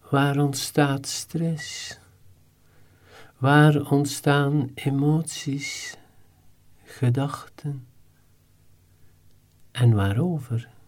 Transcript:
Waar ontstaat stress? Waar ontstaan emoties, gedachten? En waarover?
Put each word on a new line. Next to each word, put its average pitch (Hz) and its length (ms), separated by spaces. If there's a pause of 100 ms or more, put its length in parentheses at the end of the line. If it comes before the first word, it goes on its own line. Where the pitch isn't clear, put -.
Waar 139 280
ontstaat 139 680
stress? - 920 (1400)
Waar 147 520
ontstaan 143 840
emoties, 143 1200 (880)
gedachten? 135 1040 (1800)
En 120 220
waarover? 117 760 (180)